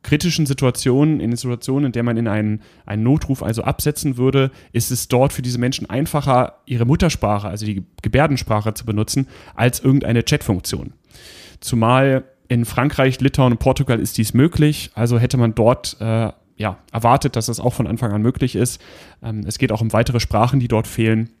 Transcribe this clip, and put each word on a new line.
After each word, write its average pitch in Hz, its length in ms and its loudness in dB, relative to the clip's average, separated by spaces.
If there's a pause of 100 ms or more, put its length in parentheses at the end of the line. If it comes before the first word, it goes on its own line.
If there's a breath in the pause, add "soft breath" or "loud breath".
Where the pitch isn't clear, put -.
kritischen 156 440 0
Situationen, 135 720 0
in 113 160 -2
Situationen, 131 520 -2
in 120 40 -2
der 117 120 -2
man 120 140 0
in 117 100 -2
einen, 107 340 -2 (240 soft breath)
einen 107 160 -4
Notruf 135 400 0
also 113 220 -4
absetzen 139 540 -2
würde, 135 340 2 (200 loud breath)
ist 117 200 0
es - 160 -4
dort 131 260 2
für - 80 -6
diese 123 160 -2
Menschen 123 320 -4
einfacher, 135 800 0
ihre 117 180 0
Muttersprache, 110 640 0
also 107 180 -8
die 98 180 -4 (200)
Gebärdensprache 113 720 0
zu 120 100 -14
benutzen, 113 420 -2 (280 loud breath)
als 123 240 0
irgendeine 131 440 2
Chatfunktion. - 680 -2 (680 loud breath)
Zumal 131 640 2 (240)
in 117 180 0
Frankreich, 131 540 0
Litauen 131 340 4
und 117 60 -2
Portugal 131 400 2
ist - 200 -4
dies 107 160 0
möglich, 151 580 2
also 117 240 0
hätte 123 200 2
man 117 180 2
dort, 117 440 2
äh, 113 320 -2 (260)
ja, 104 200 -6 (140)
erwartet, 120 440 2
dass 113 120 -2
das 117 120 -6
auch 123 140 0
von - 140 -2
Anfang 113 240 -2
an 104 100 0
möglich 123 340 0
ist. 120 240 -2 (440 loud breath)
Ähm, 107 240 -8
es 110 100 -8
geht 123 140 0
auch 110 100 -2
um 113 100 0
weitere 117 280 2
Sprachen, 120 400 2
die 120 80 0
dort 110 180 0
fehlen. 113 560 0